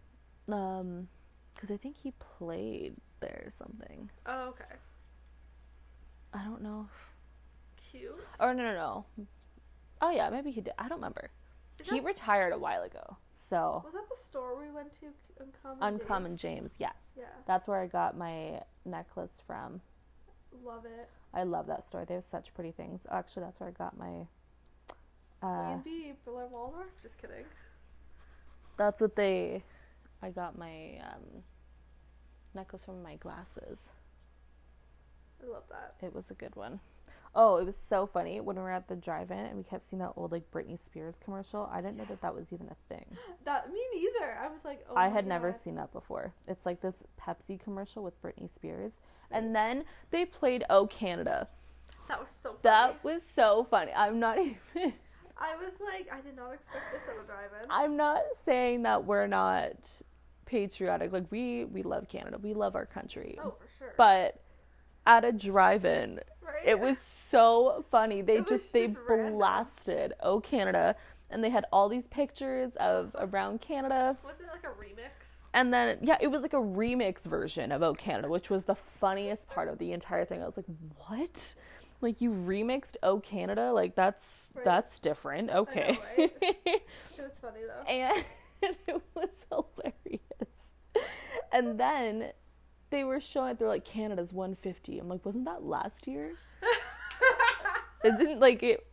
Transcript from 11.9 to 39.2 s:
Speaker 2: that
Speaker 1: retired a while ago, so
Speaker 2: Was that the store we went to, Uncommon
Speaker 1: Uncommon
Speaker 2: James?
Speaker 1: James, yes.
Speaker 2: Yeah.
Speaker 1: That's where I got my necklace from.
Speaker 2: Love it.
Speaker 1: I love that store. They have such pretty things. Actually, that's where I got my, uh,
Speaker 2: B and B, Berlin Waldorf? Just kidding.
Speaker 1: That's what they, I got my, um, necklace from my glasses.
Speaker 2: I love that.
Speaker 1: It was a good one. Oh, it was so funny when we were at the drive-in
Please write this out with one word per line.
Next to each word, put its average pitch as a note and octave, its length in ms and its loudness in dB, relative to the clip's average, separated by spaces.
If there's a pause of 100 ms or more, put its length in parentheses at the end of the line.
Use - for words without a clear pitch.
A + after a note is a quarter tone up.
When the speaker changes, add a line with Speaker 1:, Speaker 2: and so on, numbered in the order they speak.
Speaker 2:
that C4 80 -4
Speaker 1:
retired G#3 460 2
a F3+ 60 -2
while F2 240 -4
ago, - 340 -14 (140)
so E3 540 -2
Speaker 2:
Was D#4 100 -14
that G#4+ 140 -12
the C5 140 -14
store B3+ 340 -10
we D4 140 -14
went D4 300 -14
to, D4+ 60 -20 (340)
Uncommon C4+ 420 -16
Speaker 1:
Uncommon G3 540 -4
Speaker 2:
James? E3+ 340 -8
Speaker 1:
James, - 80 -18
yes. - 400 -10
Speaker 2:
Yeah. B3 60 -16 (220)
Speaker 1:
That's F#3 200 0
where G3 140 -2
I F#3 80 -4
got F3 280 -2
my D#3+ 460 -8 (220)
necklace F3 600 -12
from. - 360 -12 (840)
Speaker 2:
Love A3+ 220 -16
it. A#3 220 -18 (240)
Speaker 1:
I F3+ 100 -2
love E3+ 240 -4
that - 180 -8
store. F3 200 -10
They F3 100 -8
have F3+ 100 -6
such - 300 -12
pretty E3 160 -10
things. E3 400 -14
Actually, F3+ 340 -6
that's F3+ 140 -14
where F3+ 100 -12
I F3 40 -14
got F3+ 260 -12
my, F3 280 -12 (1160)
uh, F3+ 240 -4
Speaker 2:
B E3+ 60 -6
and F3 120 -8
B, D#4+ 280 -10 (120)
Berlin B3 280 -12
Waldorf? D4 380 -12 (120)
Just - 160 -20
kidding. - 260 -16 (1300)
Speaker 1:
That's G#3 240 2
what G#3+ 160 2
they, F#3 480 0 (580)
I F#3+ 80 -12
got F3 260 -8
my, D#3+ 420 -16
um, - 440 -18 (1120)
necklace F#3+ 300 -16
from F#3 180 -16
my D#3 140 -18
glasses. - 640 -16 (1600)
Speaker 2:
I B3+ 40 -20
love A#3 240 -12
that. - 240 -16 (100)
Speaker 1:
It F3+ 100 -12
was - 160 -12
a F#3+ 40 -16
good - 220 -14
one. A#2+ 240 -12 (560)
Oh, G#3+ 200 8
it F3+ 80 0
was G3 120 -6
so G3+ 300 0
funny F3+ 340 -4
when G3+ 160 -6
we F#3+ 60 -8
were F#3 80 -8
at F#3 160 -6
the F#3 80 -10
drive-in F3 420 -8